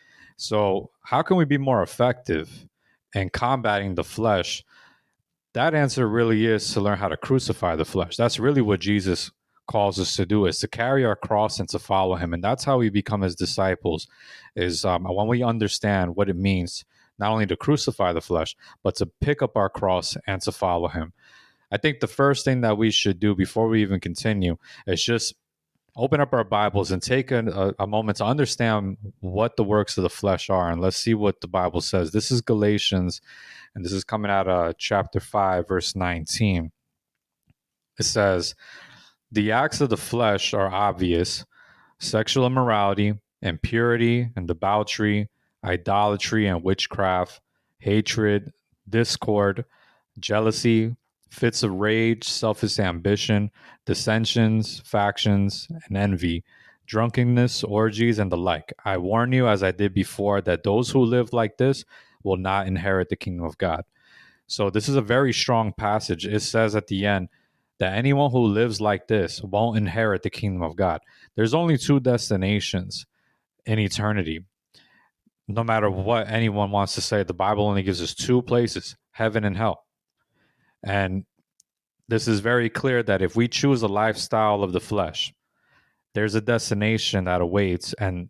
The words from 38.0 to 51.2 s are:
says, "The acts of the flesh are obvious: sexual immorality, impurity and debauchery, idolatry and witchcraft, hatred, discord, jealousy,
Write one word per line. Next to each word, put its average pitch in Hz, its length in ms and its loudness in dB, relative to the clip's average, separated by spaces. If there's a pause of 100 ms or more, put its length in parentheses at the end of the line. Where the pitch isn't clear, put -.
says, 95 520 0 (760)
"The 107 200 0
acts 135 280 0
of 135 120 2
the 98 60 0
flesh 113 580 0
are 95 180 0
obvious: 92 720 0 (540)
sexual 123 480 0
immorality, 104 680 2 (300)
impurity 117 920 0
and 90 120 -8
debauchery, 104 840 0 (340)
idolatry 101 840 0
and 87 160 0
witchcraft, 92 760 -2 (380)
hatred, 104 760 0 (380)
discord, 104 760 0 (560)
jealousy, 110 760 2 (340)